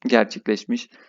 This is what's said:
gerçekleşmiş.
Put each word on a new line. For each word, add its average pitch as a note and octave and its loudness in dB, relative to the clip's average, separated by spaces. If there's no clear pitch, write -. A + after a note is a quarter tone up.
gerçekleşmiş. - 0